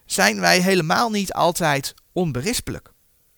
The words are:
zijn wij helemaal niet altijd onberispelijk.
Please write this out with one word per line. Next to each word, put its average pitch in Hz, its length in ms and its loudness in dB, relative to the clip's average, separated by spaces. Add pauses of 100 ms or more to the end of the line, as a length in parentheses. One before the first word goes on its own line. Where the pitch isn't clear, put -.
zijn 202 340 0
wij 180 200 4
helemaal 185 500 2
niet 202 220 -2
altijd 156 640 -2 (180)
onberispelijk. 147 800 -4 (460)